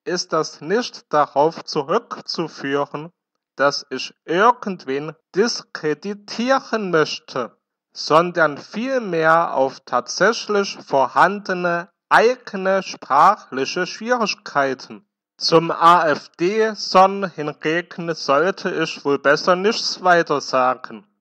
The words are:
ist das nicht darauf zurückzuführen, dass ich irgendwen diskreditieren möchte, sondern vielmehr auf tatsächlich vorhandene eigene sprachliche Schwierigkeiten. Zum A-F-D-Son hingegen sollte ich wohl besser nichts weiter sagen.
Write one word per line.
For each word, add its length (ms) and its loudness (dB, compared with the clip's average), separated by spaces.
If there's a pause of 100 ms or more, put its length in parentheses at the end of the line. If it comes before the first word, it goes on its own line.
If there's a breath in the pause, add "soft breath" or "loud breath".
ist 300 -6
das 260 -2
nicht 540 -6
darauf 500 2
zurückzuführen, 1500 -6 (440)
dass 340 0
ich 240 -8 (120)
irgendwen 880 -2 (200)
diskreditieren 1600 -4
möchte, 640 -2 (380)
sondern 640 2
vielmehr 960 0
auf 320 0
tatsächlich 1000 -2
vorhandene 1040 0 (200)
eigene 760 2
sprachliche 1000 0
Schwierigkeiten. 1200 -4 (300)
Zum 340 2
A-F-D-Son 1600 2
hingegen 840 -6
sollte 580 0
ich 340 -4
wohl 140 0
besser 360 2
nichts 480 -2
weiter 380 2
sagen. 680 -2 (140)